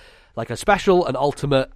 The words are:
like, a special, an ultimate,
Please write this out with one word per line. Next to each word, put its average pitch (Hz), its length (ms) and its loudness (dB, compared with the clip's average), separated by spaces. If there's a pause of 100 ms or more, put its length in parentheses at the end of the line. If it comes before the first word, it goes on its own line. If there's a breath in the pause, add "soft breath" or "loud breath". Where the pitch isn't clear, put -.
(340 soft breath)
like, 113 160 -8
a 117 60 -8
special, 190 500 2
an 131 80 -2
ultimate, 139 600 0